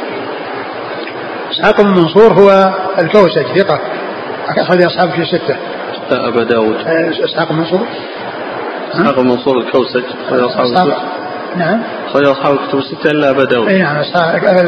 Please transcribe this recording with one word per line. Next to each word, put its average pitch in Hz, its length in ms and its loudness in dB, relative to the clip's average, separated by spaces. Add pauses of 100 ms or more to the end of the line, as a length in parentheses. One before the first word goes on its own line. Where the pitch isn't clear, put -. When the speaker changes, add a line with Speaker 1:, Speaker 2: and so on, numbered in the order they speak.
(1500)
Speaker 1:
إسحاق 208 300 2
بن 202 80 6
منصور 190 440 6
هو 190 420 6 (240)
الكوسج، 170 600 4
ثقة، 160 220 2 (680)
أخرج 180 360 2
أصحاب 170 260 0
في 156 120 -2
الستة. 156 340 -2 (540)
Speaker 2:
لا، 117 180 0
أبا 113 160 0
داود. 110 320 2
Speaker 1:
آه، 165 340 -2 (140)
إسحاق 160 280 -2
بن 156 60 -2
منصور. 180 220 0 (1120)
Speaker 2:
إسحاق 135 260 0
بن 127 80 4
منصور 123 300 2
الكوسج، 123 460 0 (220)
أخرج 127 140 0
أصحاب 123 260 0
Speaker 1:
إسحاق. 160 200 2
Speaker 2:
الستة. 139 160 0 (540)
Speaker 1:
نعم. 180 260 0 (240)
Speaker 2:
أخرج 143 200 2
أصحاب 139 260 2
الكتب 139 260 -2
الستة 135 320 -2
إلا 147 200 2
أبا 135 140 2
داود. 120 240 2
Speaker 1:
أي 190 100 4
نعم، 151 180 0
أصحاب، 165 480 0 (240)